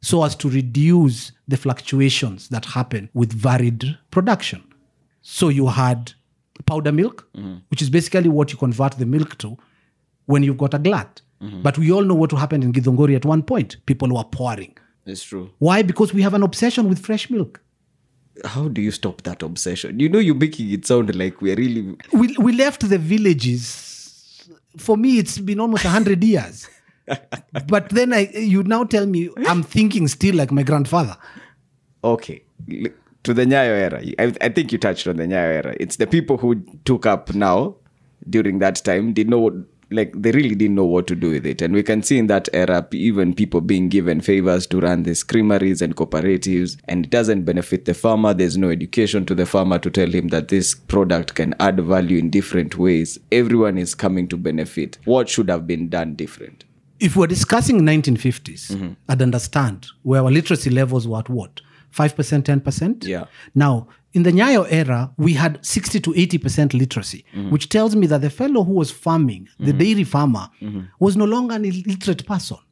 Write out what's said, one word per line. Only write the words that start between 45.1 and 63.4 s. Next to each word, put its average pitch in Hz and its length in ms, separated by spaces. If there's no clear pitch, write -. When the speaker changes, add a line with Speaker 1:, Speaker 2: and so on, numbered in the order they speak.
Speaker 2:
creameries 101 580
and 80 140
cooperatives, 90 920
and 87 180
it 71 40
doesn't 110 340
benefit 87 420
the 87 100
farmer. 110 400
There's 90 200
no 92 140
education 95 560
to - 100
the 90 120
farmer 92 320
to 90 100
tell 87 220
him 87 160
that 82 220
this 95 260
product 87 580
can - 260
add 95 200
value 90 400
in 82 100
different 90 480
ways. 87 400
Everyone 113 480
is 87 160
coming 92 340
to 90 80
benefit. 80 680
What 123 220
should 101 220
have 85 160
been 85 240
done 82 260
different? - 500
Speaker 1:
If 185 140
we're 185 120
discussing 214 580
nineteen 147 320
fifties, - 560
Speaker 2:
Mm-hmm. 95 180
Speaker 1:
I'd 131 140
understand 123 640
where 131 180
our 131 80
literacy 156 400
levels 127 380
were 110 120
at 113 100
what? - 320
Five 151 220
percent, 147 320
ten 143 140
percent? 160 460
Speaker 2:
Yeah. 92 180